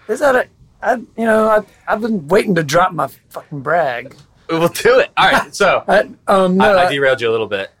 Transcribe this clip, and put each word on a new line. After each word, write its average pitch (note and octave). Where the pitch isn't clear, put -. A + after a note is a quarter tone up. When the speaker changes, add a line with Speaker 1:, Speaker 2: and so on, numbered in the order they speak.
Speaker 1:
Is A#3+
that C4+
a, A#3
I, A#3
you A3
know, A3
I, G#3+
I've G#3+
been G#3
waiting G#3
to E3
drop F3
my C#3+
fucking D3
brag. C3
Speaker 2:
We'll E3
do A#3+
it. -
All -
right, -
so E3
Speaker 1:
<laughs> -
I, G3
um, F#3+
no, F#3+
Speaker 2:
I, G3
I F3+
Speaker 1:
I E3+
Speaker 2:
derailed C3+
you A#2
a -
little A2+
bit. G2